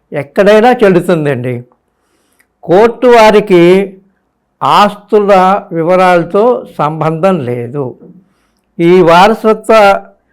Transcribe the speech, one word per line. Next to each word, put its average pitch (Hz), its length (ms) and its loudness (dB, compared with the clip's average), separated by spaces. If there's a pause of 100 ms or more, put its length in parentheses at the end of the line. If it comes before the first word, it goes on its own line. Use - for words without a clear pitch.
(120)
ఎక్కడైనా 208 580 0 (120)
చెల్లుతుందండి. 151 760 -2 (1080)
కోర్టు 233 440 0
వారికి 214 560 4 (1000)
ఆస్తుల 196 680 -2 (460)
వివరాలతో 180 680 0 (340)
సంబంధం 160 580 -4 (100)
లేదు. 123 400 -8 (960)
ఈ 170 220 2
వారసత్వ 208 720 0 (600)